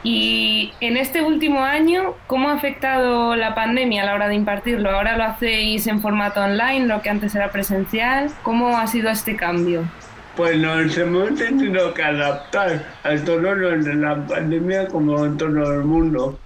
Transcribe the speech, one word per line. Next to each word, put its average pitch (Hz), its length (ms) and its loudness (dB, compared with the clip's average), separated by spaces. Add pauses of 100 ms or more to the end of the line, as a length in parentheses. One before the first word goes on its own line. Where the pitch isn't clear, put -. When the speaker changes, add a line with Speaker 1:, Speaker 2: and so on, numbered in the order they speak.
Speaker 1:
Y 220 760 0
en 233 160 -2
este 269 260 0
último 302 420 2
año, 320 500 2 (140)
¿cómo 262 220 0
ha 294 40 2
afectado 254 840 0
la 220 200 0
pandemia 226 480 0
a - 20 0
la 202 80 0
hora 208 160 0
de 208 60 0
impartirlo? 208 560 0
Ahora 208 260 0
lo 226 60 0
hacéis 220 640 0
en 214 140 0
formato 208 380 0
online, 233 460 0
lo 214 160 0
que 208 80 -6
antes 208 260 -2
era 202 160 0
presencial. 220 800 -2 (140)
¿Cómo 233 340 2
ha 226 100 0
sido 220 220 0
este 220 260 -4
cambio? 175 480 0 (540)
Speaker 2:
Pues 165 220 2
nos 160 380 2
hemos 180 380 2
tenido 202 600 2
que 165 80 -2
adaptar 147 840 0 (180)
a 147 140 2
todo 170 380 2
lo 185 160 2
de 151 240 0
la 147 200 2 (120)
pandemia 175 600 0
como 151 380 2
en 147 100 0
todo 151 380 0
el 143 100 -2
mundo. 151 640 0